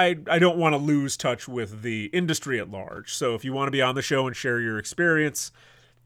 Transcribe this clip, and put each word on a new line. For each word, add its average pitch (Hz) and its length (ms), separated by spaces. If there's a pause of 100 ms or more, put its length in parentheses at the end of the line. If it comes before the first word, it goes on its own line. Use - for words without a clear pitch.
(280)
I, 165 80
I 170 40
don't 175 180
wanna 156 200
lose 143 400
touch 123 300
with 110 360
the 110 220
industry 151 540
at 87 120
large. 87 420
So 120 220
if 110 100
you 131 80
wanna 139 160
be 135 120
on 127 120
the 135 80
show 135 240
and 123 100
share 120 240
your 113 200
experience, 156 720 (540)